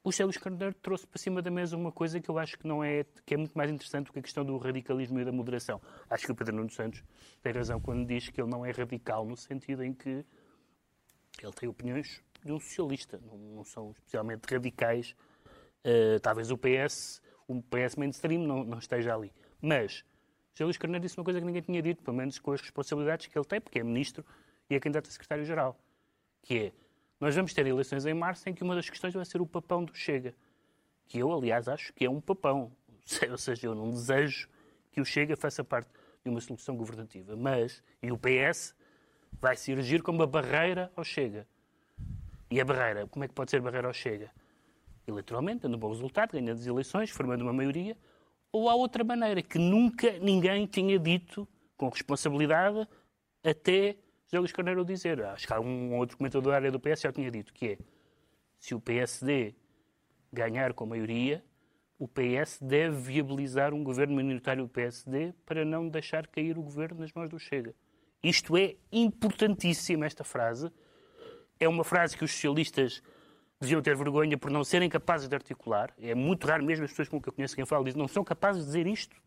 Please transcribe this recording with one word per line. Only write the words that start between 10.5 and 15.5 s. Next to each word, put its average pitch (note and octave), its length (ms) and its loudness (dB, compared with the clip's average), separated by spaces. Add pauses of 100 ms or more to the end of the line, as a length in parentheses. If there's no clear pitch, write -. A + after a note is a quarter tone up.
ele G#2 120 -12
tem B2 140 -8
opiniões B2 540 -8 (220)
de D3 80 -8
um D#3 80 -4
socialista, C#3 680 -6
não, A2 100 -20
não G#2+ 280 -16
são G#2+ 300 -14
especialmente A2 540 -8
radicais. A#2+ 680 0 (680)